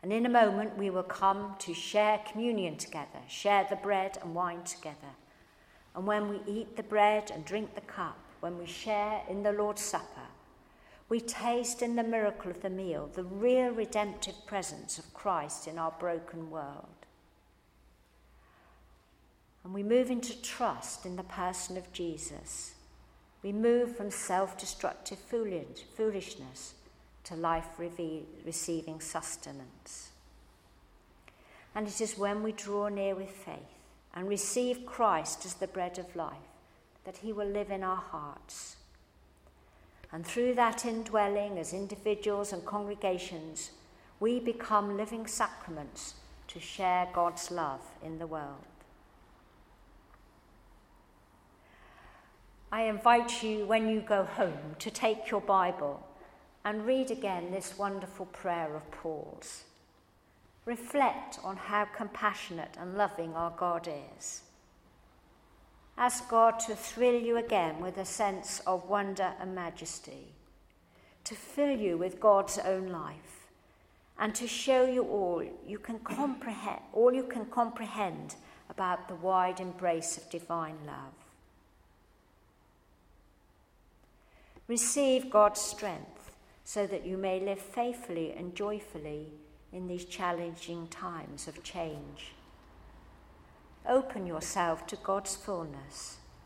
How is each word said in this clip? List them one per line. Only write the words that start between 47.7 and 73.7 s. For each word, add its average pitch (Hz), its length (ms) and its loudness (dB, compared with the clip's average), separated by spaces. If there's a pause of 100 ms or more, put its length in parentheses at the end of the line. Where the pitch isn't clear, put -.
in 160 140 -8
the 165 80 -6
world. 147 400 -8 (4000)
I 220 140 2
invite 233 580 6
you, 214 240 0
when 220 220 6
you 220 120 4
go 202 240 4
home, 156 540 -2
to 226 120 -4
take 220 400 0
your 214 100 2
Bible 180 680 2 (580)
and 214 220 0
read 262 240 4
again 180 400 -2
this 185 260 -4
wonderful 196 500 -4
prayer 170 480 -2
of 156 160 -10
Paul's. - 760 -8 (1000)
Reflect 240 800 0
on 190 140 -6
how 208 300 0
compassionate 202 920 -4
and 180 180 -6
loving 175 380 0
our 170 160 0
God 170 380 -2 (280)
is. - 260 -10 (1500)
Ask 240 320 2
God 226 320 8
to 214 140 -2
thrill 240 460 4
you 233 160 2
again 180 440 2
with 185 180 -4
a 190 60 -2
sense 190 600 -2
of 180 220 2
wonder 196 520 2
and 185 140 -6
majesty, 156 760 -8 (920)
to 226 100 -8
fill 285 420 2
you 196 220 2
with 185 200 -2
God's 196 400 8
own 190 300 0
life, 156 600 -10 (680)